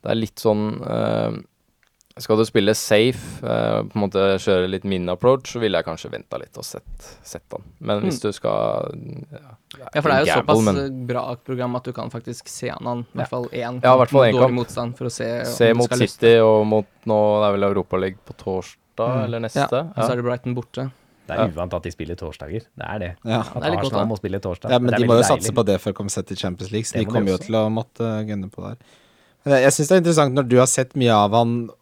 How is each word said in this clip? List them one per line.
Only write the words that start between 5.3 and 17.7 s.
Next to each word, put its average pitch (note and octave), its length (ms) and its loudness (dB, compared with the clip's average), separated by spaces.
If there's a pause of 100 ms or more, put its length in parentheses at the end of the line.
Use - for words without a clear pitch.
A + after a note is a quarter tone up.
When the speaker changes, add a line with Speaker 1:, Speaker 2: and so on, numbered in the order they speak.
Speaker 1:
så A#2+ 80 -6
ville F#2+ 160 0
jeg E2+ 80 -2
kanskje - 260 -10
ventet - 300 -10
litt - 160 -18
og - 60 -14
sett, - 420 -16 (180)
sett - 260 -16
han. - 120 -12 (180)
Men G#2 220 -2
hvis E3 180 -2
Speaker 2:
Mm. - 20 -10
Speaker 1:
du G#2 100 -4
skal, G#1+ 640 -4 (380)
ja, - 60 -18 (560)
Speaker 2:
Ja, D3+ 60 0
for D3 100 2
det C3+ 80 4
er D3 80 2
jo - 0 -
Speaker 1:
gamble, - 280 2
Speaker 2:
såpass, A2 100 4
Speaker 1:
men G#2+ 120 4
Speaker 2:
eh, C3 300 -6
bra B2 300 -6
program B2 400 -6
at B2 80 -8
du B2+ 80 -8
kan A#2 180 -10
faktisk A#2+ 380 -12
se - 200 -10
han, - 160 -10
han, A#2+ 160 -6
i - 180 -12
Speaker 3:
Ja. B2+ 60 -6
Speaker 2:
hvert - 60 -10
fall B2 220 -6
én B2 300 -8
Speaker 1:
Ja, B2+ 120 8
i C3 40 8
hvert A#2+ 120 4
fall C3+ 120 6
Speaker 2:
kamp A#2 120 6
Speaker 1:
én - 0 -
Speaker 2:
mot - 0 -
dårlig B2 120 4
Speaker 1:
kamp. B2 120 0
Speaker 2:
motstand A#2+ 400 -6
for B2+ 80 -8
å A#2 40 -4
se A#2+ 360 -6
Speaker 1:
Se A#2+ 180 2
Speaker 2:
om A2+ 60 8
det A2+ 60 6
Speaker 1:
mot A#2+ 100 4
Speaker 2:
skal B2 120 0
løsne. A#2 120 2
Speaker 1:
City A#2 300 6
og A2 260 6
mot, G#2+ 200 0 (200)
nå, G#2+ 120 2 (220)
det G#2 80 2
er G2+ 100 2
vel G2 160 2